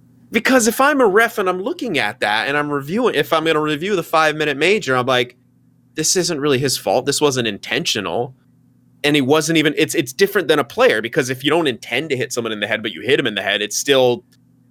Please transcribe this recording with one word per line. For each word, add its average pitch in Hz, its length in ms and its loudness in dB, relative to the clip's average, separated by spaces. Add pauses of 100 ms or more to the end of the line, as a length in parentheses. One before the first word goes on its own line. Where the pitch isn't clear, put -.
(300)
Because 240 360 2
if 226 140 0
I'm 277 200 4
a 247 60 6
ref 220 320 4
and 196 100 0
I'm 180 120 -2
looking 240 380 -4
at 107 220 -2
that 107 280 0
and 139 80 0
I'm 147 140 -2
reviewing, 147 440 -2
if 147 180 0
I'm 160 120 0
gonna 160 160 2
review 156 360 -2
the 170 60 -2
five-minute 156 540 0
major, 156 400 0
I'm 123 80 0
like, 123 320 0 (580)
"This 156 220 -2
isn't 165 240 -2
really 139 180 2
his 135 200 -2
fault. 123 260 0
This 139 160 -2
wasn't 131 280 2
intentional." 107 840 -4 (680)
And 147 120 4
he 147 40 4
wasn't 156 380 2
even, 151 180 2
it's, 147 200 0
it's 143 160 -2
different 196 340 0
than 147 140 2
a 139 40 0
player, 214 380 2
because 123 260 -2
if 127 140 -6
you 139 80 0
don't 160 160 2
intend 131 440 -4
to 135 60 -2
hit 123 160 -4
someone 113 200 -4
in 104 80 -6
the 101 80 -4
head, 110 160 -2
but 110 80 -6
you 78 100 -14
hit 131 160 2
him 147 80 0
in 107 80 -4
the 98 80 -4
head, 101 180 0
it's 104 160 -6
still 127 460 2 (480)